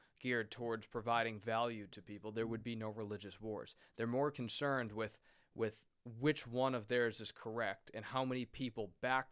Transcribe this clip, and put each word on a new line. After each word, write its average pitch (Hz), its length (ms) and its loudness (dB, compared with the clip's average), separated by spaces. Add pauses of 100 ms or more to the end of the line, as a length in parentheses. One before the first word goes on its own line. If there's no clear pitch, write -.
(200)
geared 120 320 0
towards 113 340 -2
providing 113 540 2
value 113 520 0
to 104 100 -12
people, 104 300 -8
there 113 140 0
would 113 180 -2
be 117 120 -4
no 110 140 -4
religious 104 520 -6
wars. 107 340 -6 (220)
They're 113 80 0
more 131 240 4
concerned 131 600 0
with, 107 260 -2 (380)
with 110 260 0 (380)
which 143 280 4
one 127 260 4
of 110 140 -2
theirs 120 340 4
is 104 100 -6
correct 110 640 -4
and 110 100 -6
how 131 220 0
many 127 180 0
people 113 480 -4 (100)
back 131 300 2